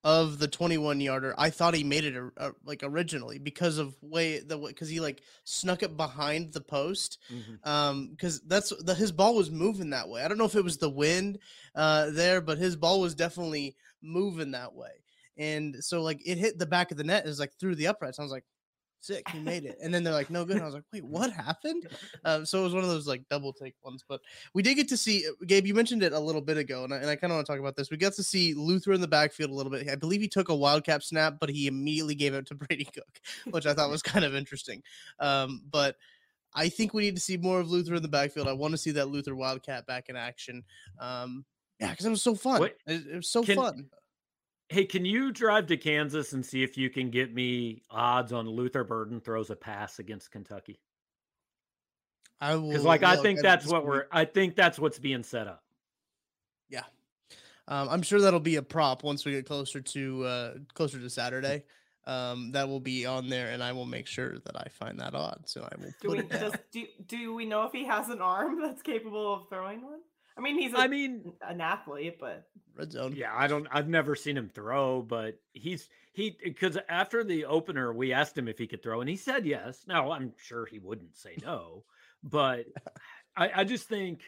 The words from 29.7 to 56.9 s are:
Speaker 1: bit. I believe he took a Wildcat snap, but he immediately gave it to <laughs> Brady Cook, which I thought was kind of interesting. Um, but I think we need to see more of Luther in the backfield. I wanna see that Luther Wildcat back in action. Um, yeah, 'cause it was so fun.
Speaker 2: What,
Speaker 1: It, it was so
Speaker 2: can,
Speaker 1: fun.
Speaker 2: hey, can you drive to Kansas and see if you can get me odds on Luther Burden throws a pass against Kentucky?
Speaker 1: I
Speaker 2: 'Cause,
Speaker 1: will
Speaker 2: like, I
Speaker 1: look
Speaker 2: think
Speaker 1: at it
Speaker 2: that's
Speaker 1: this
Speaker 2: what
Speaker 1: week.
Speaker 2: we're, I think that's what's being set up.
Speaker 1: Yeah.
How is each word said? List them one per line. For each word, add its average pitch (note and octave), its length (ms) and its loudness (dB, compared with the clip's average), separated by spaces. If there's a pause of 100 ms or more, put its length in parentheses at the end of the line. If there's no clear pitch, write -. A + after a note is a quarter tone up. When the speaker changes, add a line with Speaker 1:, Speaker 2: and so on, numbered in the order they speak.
Speaker 1:
bit. C#3 160 -6
I C#3 80 -2
believe E3 240 0
he G#3+ 80 0
took F#3+ 220 0
a D#3+ 60 4
Wildcat D3 460 4
snap, D#3 380 2
but D#3 100 0
he C#3+ 180 0
immediately D3 480 0
gave C#3+ 180 2
it C3+ 140 -4
to D3 80 -12
<laughs> - 0 -
Brady C#3+ 280 -6 (100)
Cook, - 280 -18 (300)
which D#3 140 -2
I D3 80 4
thought C#3+ 160 4
was D3+ 140 -2
kind F#3 220 4
of C#3 100 0
interesting. C#3 480 -8 (360)
Um, C3+ 420 0 (100)
but C#3 240 4 (580)
I D#3 140 2
think G#3 260 0
we G#3+ 100 2
need G3+ 120 2
to F3 60 -4
see F#3 160 -2
more F#3 240 2
of E3 100 -2
Luther F3 240 2
in E3 60 0
the D#3 80 -4
backfield. C#3+ 400 0
I C3+ 40 -2
wanna D3+ 240 0
see D#3+ 140 -2
that C#3+ 160 2
Luther C#3 280 -4
Wildcat C3 520 -4
back B2+ 220 -6
in B2+ 80 -10
action. A#2+ 480 -10 (340)
Um, B2 460 -8 (340)
yeah, E3+ 160 -2
'cause F3 100 -6
it A3+ 40 2
was G#3+ 120 0
so A#3 140 4
fun. B3 240 2
Speaker 2:
What, D#3+ 160 2 (100)
Speaker 1:
It, D#3 220 -4
it D3 80 -10
was F3 140 -6
so A#3 140 2
Speaker 2:
can, G3+ 120 4
Speaker 1:
fun. D#3 340 0 (800)
Speaker 2:
hey, F#3+ 180 4
can F#3 200 -2
you B3 260 0
drive G#3+ 360 4
to D#3+ 100 2
Kansas D3 560 0
and C3 120 -4
see C3 160 -2
if C3 160 -2
you C3 120 0
can B2+ 200 -2
get A#2+ 240 0
me A#2+ 560 -4
odds A#2+ 440 2
on A2+ 160 -4
Luther B2 340 -2
Burden A2 380 -4
throws A2 280 -4
a G#2 60 -6
pass G#2 440 -10
against G#2 320 -14
Kentucky? G#2 480 -16 (1600)
Speaker 1:
I D3 120 0
Speaker 2:
'Cause, D#3+ 80 2
Speaker 1:
will D3 220 0
Speaker 2:
like, D#3+ 200 8
I F3+ 120 10
Speaker 1:
look - 80 2
Speaker 2:
think G3+ 160 4
Speaker 1:
at - 20 2
it - 20 2
Speaker 2:
that's F3+ 220 8
Speaker 1:
this D#3 80 -2
Speaker 2:
what D#3+ 100 2
Speaker 1:
week. D3 60 -2
Speaker 2:
we're, C#3 220 2
I D#3+ 140 6
think F3+ 300 2
that's E3+ 240 6
what's D3 200 0
being C3 240 -2
set A2 240 -6
up. F2+ 160 -14 (1080)
Speaker 1:
Yeah. C3 140 -8 (840)